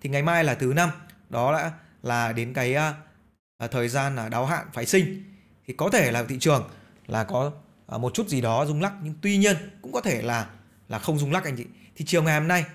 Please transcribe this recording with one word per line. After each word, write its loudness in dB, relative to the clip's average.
thì -6
ngày 0
mai 2
là 2
thứ 0
năm, 2
đó 0
đã -2
là 0
đến -4
cái, 0
à, 0
à, -6
thời 0
gian -2
là -6
đáo 0
hạn -2
phái -4
sinh. 2
Thì -10
có 0
thể 4
là 0
thị -6
trường 2
là -2
có, -2
à, -8
một -4
chút -2
gì 0
đó 2
rung 0
lắc, 0
nhưng -8
tuy 2
nhiên 6
cũng -12
có -2
thể 0
là, -2
là -6
không 0
rung 0
lắc 0
anh -4
chị. -10
Thì -8
chiều 2
ngày 4
hôm 0
nay, 2